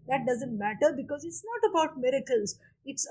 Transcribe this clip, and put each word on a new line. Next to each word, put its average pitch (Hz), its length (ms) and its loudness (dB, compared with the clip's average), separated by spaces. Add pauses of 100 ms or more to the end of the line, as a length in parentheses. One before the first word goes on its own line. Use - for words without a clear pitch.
That 254 180 2
doesn't 240 320 0
matter, 214 380 2
because 285 300 -6
it's 339 180 -10
not 453 260 0
about 311 300 2
miracles, 247 580 0 (280)
it's 277 260 -6